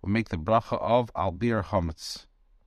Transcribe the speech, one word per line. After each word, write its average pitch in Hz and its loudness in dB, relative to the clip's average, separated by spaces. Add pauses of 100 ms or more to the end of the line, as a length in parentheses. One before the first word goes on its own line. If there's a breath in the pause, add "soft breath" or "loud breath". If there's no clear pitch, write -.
We 98 -2
make 110 0
the 95 -2
bracha 110 0
of 117 2
al 92 0
bir 110 0
chametz. - -4 (400)